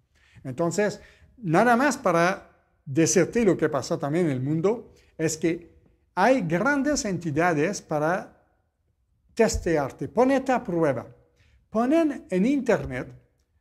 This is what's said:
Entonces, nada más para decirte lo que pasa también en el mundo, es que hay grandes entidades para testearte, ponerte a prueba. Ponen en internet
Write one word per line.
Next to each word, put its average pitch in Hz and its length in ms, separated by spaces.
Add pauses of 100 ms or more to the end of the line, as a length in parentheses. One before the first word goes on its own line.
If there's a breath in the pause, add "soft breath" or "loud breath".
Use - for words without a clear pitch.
(440 soft breath)
Entonces, 170 580 (360 soft breath)
nada 220 380
más 269 220
para 175 520 (360)
decirte 160 580
lo 185 140
que 156 100
pasa 135 300
también 160 300
en 147 40
el 127 100
mundo, 165 500 (260 soft breath)
es 156 200
que 170 380 (400)
hay 233 260
grandes 254 640
entidades 170 760
para 160 600 (920)
testearte, 160 720
ponerte 262 440
a 247 120
prueba. 151 440 (640)
Ponen 277 600
en 185 160
internet 160 680 (480)